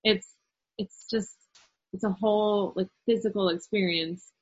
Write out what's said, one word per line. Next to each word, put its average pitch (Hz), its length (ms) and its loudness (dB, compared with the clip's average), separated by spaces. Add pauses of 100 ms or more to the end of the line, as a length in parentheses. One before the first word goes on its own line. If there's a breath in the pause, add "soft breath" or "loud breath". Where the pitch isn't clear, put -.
It's, 208 300 0 (420)
it's - 340 -10
just, 220 240 -4 (580)
it's 190 120 -6
a 208 60 0
whole, 208 680 2
like, 190 120 -2 (180)
physical 208 420 0
experience 175 920 -2